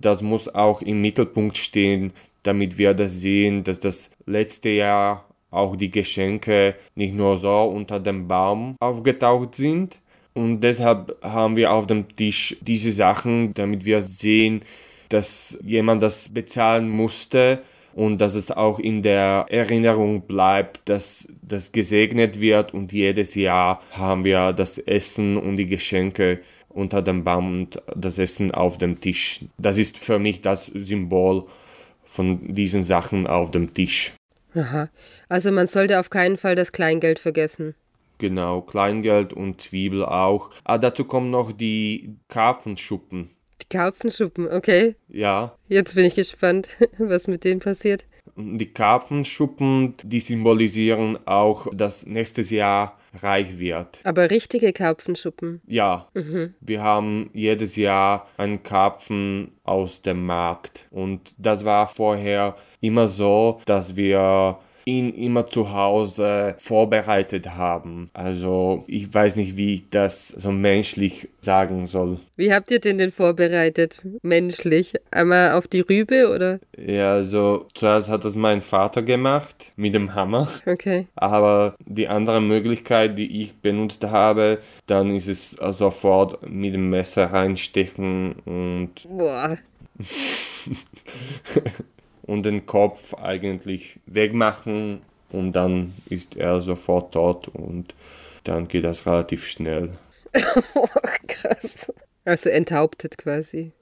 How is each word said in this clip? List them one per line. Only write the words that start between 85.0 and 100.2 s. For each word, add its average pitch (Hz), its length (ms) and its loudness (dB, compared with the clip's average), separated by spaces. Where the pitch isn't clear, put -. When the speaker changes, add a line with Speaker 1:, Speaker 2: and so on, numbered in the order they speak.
Speaker 1:
ist 95 140 -4
es 95 220 -8
sofort 98 960 2
mit 98 260 -6
dem 95 160 0
Messer 92 360 0
reinstechen 95 1080 -2
und 90 460 -6
Speaker 2:
Boah. 160 500 -4
Speaker 1:
<laughs> 101 80 -12
und 104 180 -4
den 104 220 -4
Kopf - 480 0
eigentlich 95 920 -8
wegmachen 107 960 -2
und 92 220 -4
dann 90 420 0
ist - 280 -10
er 87 240 0
sofort 87 520 -2
tot 87 360 0
und - 460 -12
dann 85 240 -4
geht 87 160 -2
das 85 220 -4
relativ 85 400 -2
schnell. 82 440 -6